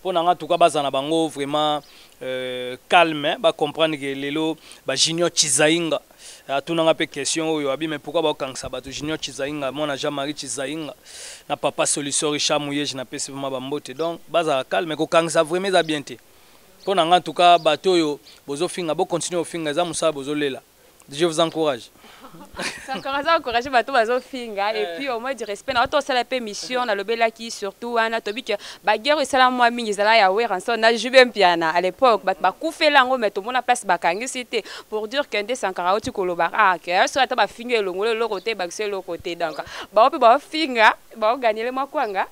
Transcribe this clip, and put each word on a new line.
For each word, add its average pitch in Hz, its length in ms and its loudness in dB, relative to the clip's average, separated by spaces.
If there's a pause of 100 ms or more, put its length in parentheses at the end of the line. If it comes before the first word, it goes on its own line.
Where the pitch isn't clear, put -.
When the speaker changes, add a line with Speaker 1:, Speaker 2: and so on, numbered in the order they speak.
Speaker 1:
Mpo 190 120 -6
na 170 100 2
nga 175 100 4
en 170 40 2
tout - 100 -12
cas 170 120 0
baza 156 240 4
na 139 80 -2
bango 156 380 0
vraiment, 147 520 -2 (400)
euh, 127 560 -8 (140)
calme, 165 340 4
hein, 170 160 -2
ba 165 140 2
comprendre 156 420 0
que 139 180 -6
lelo 151 400 -4 (300)
ba 135 100 -2
Junior 165 400 0
Chizainga. 156 640 2 (480)
Atunanga 160 460 0
pe 156 140 0
question 160 420 -6
oyo 147 220 -2
abi 147 180 -4
mais 151 100 -6
pourquoi 147 220 -4
ba 156 80 0
okangisa 135 400 -6
bato 127 220 -12
Junior 143 260 -8
Chizainga, 139 560 -8
mwana 147 240 -4
Jean-Marie 147 380 -6
Chizainga, 139 600 -8 (540)
na 147 80 -4
papa 151 300 -2
Solution 147 460 -2
Richard 147 280 0
Mouyeji 143 360 -4
na 127 100 -10
pesi 143 260 -10
vraiment 135 180 -6
ba 131 100 -6
mbote. 135 340 -8
Donc 165 340 -4
baza 151 400 0
calme, 180 260 -2
ko 151 120 -2
kangisa 165 360 2
vraiment 180 260 -2
eza 180 140 4
bien 151 200 -4
te. 123 160 -14 (640)
Mpo 196 120 -2
na 170 120 4
nga 180 100 6
en 175 60 2
tout 160 100 -10
cas 175 240 6
bato 160 360 2
oyo 156 280 0 (260)
bozo 143 220 -4
finga, 170 240 -4
bo 175 140 0
continuer 170 340 -4
ofinga, 156 300 -6
eza 170 160 0
musala 160 260 -2
bozo 139 220 -6
lela. 139 260 -4 (500)
Je 147 140 -2
vous 160 160 0
encourage. 156 500 -2 (440)
Speaker 2:
<laughs> - 520 -12
Sankara 277 320 -6
aza 320 180 2
encouragé 247 340 -2
bato 254 220 2
bazo 247 280 2
finga, 220 540 -4
et 214 80 -2
Speaker 1:
Eh. 175 140 -6
Speaker 2:
puis 277 120 -6
au 233 120 -4
moins 262 140 -6
du 226 100 -10
respect, 208 280 -8
na 240 100 2
bato 277 160 0
osala 254 260 0
pe 254 160 -4
mission, 240 440 -6
na 220 100 0
lobelaki 226 540 -2
surtout 220 460 -8
wana, 226 260 0
tobi 214 220 -8
ke 208 140 -4 (260)
ba 214 160 2
guerre 294 240 2
esala 262 280 4
mwa 247 200 4
mingi 240 200 -4
ezala 208 260 4
ya 190 160 6
Wera, 214 240 0
nso 226 200 -2
na 226 160 4
J 233 180 -2
B 254 160 10
Mpiana 175 440 4
à 175 100 2
l'époque, 190 440 2
bato 190 160 -2
bakufela 294 580 2
yango, 262 200 4
mais 214 120 0
tomona 240 320 -4
place 247 240 0
bakangisi 202 580 0
te, 226 180 -4 (260)
pour 214 180 -6
dire 269 220 -4
que - 80 -6
nde 208 180 -2
Sankara 185 400 0
oti 220 160 -2
koloba, 175 420 0
ah, 185 300 4
que - 80 -8 (160)
so 294 140 -2
ata 247 160 2
ba 214 100 4
finga 240 300 -4
elongo, 190 280 -2
eloko 220 360 -2
te, 226 140 -6
bakisi 185 280 -6
eloko 190 340 -6
te, 170 200 -8
donc, 160 220 -4 (340)
ba 214 140 8
ope 302 120 2
ba 240 220 8
finga, 254 560 2 (200)
ba 220 180 0
o - 20 -4
gagner 226 280 0
le 247 60 -4
mwa 262 160 -4
kwanga 226 460 -2